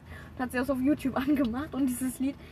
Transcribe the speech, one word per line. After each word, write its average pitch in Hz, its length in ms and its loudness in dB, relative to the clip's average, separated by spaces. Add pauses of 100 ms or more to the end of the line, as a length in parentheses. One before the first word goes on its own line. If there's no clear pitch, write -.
(360)
Und 269 80 -4
hat 240 80 -6
sie 254 60 0
das 254 120 0
auf 269 100 2
YouTube 269 360 2
<laughs> 262 120 2
angemacht 269 460 2
und 269 120 2
dieses 254 340 -2
Lied. 269 160 0 (160)